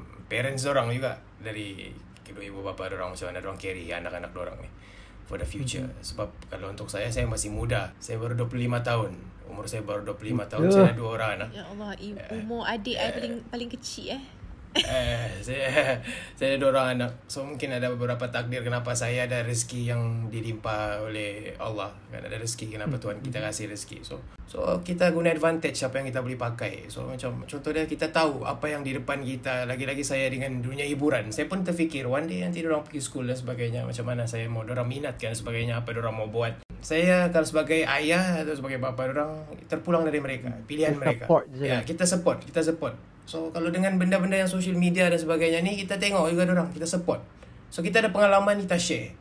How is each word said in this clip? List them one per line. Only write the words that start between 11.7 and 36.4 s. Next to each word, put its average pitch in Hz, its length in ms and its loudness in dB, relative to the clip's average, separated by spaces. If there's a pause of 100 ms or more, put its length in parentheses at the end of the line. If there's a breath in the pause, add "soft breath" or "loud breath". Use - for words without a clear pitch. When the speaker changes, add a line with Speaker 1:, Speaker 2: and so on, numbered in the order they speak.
Speaker 3:
i-, 208 180 -8
Speaker 1:
Eh, 196 200 -10
Speaker 3:
umur 226 280 -4
adik 226 320 -2
I - 80 -2
Speaker 1:
eh. 226 100 -2
Speaker 3:
paling, 233 220 -6 (140)
paling 240 220 -8
kecil, - 420 -10
eh. 269 100 -8 (560)
Speaker 1:
Eh, 120 640 2
saya, 135 640 2
<laughs> - 340 -10
saya 131 80 2
ada 135 120 4
dua 135 120 6
orang 131 240 6
anak. 120 160 0 (160)
So, - 160 -8
mungkin 139 300 -6
ada 123 160 0
beberapa 123 400 -2
takdir 120 320 -2
kenapa 120 320 -2
saya 120 320 0
ada 123 180 0
rezeki 117 440 -2
yang 120 160 0 (260)
dilimpah 107 720 -4
oleh 107 540 -6
Allah. 104 320 -4 (180)
Kan - 160 -12
ada 107 140 -8
rezeki, 110 400 -6
kenapa 107 180 -4
Speaker 2:
Hmm. 117 80 -4
Speaker 1:
Tuhan 104 200 -4
kita 127 180 -4
kasih 107 260 -4
rezeki. 104 360 -10
So, - 180 -10 (240 loud breath)
so, - 160 -8 (200)
kita 175 300 4
guna 165 220 4
advantage 165 480 2
apa 127 160 0
yang 135 100 -2
kita 127 140 -2
boleh 127 160 -4
pakai. 120 360 -2 (140)
So, - 160 -10
macam 123 400 -6
contoh 143 280 -6
dia, 156 140 2
kita 156 280 -2
tahu 156 320 4
apa 143 240 -2
yang 147 140 -4
di 135 100 -2
depan 131 280 -2
kita. 127 440 -2
Lagi-lagi 135 400 -4
saya 135 240 2
dengan 131 320 -4
dunia 135 240 -4
hiburan. 139 480 2
Saya 147 160 -2
pun 190 140 -2
terfikir, 165 420 0
one 135 220 0
day 180 140 -4
nanti 175 200 -2
dorang 156 220 2
pergi 147 180 -8
school 127 240 -4
dan 123 100 0
sebagainya. 123 480 -2
Macam 120 220 -4
mana 120 180 0
saya 113 240 -2
mau 113 160 -2
dorang 120 240 -2
minatkan 123 460 -4
sebagainya, 117 480 -2
apa 117 100 -6
dorang 117 240 -2
mau 107 140 -2
buat. 113 320 0 (180)